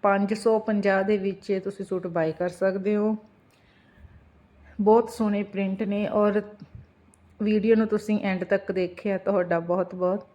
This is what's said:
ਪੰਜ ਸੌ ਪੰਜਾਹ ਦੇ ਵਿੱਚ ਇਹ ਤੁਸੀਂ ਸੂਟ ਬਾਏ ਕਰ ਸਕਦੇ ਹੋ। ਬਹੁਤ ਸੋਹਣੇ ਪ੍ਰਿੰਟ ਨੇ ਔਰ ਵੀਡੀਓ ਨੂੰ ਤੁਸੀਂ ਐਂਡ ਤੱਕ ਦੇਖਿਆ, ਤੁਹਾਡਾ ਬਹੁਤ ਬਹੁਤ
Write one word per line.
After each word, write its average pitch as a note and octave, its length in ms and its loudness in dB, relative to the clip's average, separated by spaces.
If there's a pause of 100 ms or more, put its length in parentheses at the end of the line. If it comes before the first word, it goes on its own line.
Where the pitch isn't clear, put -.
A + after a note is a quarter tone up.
ਪੰਜ G3+ 320 2
ਸੌ A3 240 2
ਪੰਜਾਹ G3+ 440 2
ਦੇ G#3 160 2
ਵਿੱਚ F#3+ 320 -4
ਇਹ F#3+ 100 0
ਤੁਸੀਂ F#3+ 240 -8
ਸੂਟ F#3 220 -6
ਬਾਏ E3 260 0
ਕਰ F3+ 160 -4
ਸਕਦੇ F#3+ 480 -2
ਹੋ। G#3+ 200 0 (1600)
ਬਹੁਤ A3 300 4
ਸੋਹਣੇ G#3 320 -2
ਪ੍ਰਿੰਟ G3 400 -4
ਨੇ G3+ 260 -2
ਔਰ G#3 340 2 (1000)
ਵੀਡੀਓ G#3+ 320 4
ਨੂੰ A3 120 4
ਤੁਸੀਂ G#3+ 340 -2
ਐਂਡ F#3 240 -2
ਤੱਕ F#3+ 280 -2
ਦੇਖਿਆ, F#3 460 -2
ਤੁਹਾਡਾ F3+ 420 0
ਬਹੁਤ F3 340 -2
ਬਹੁਤ F#3 400 -2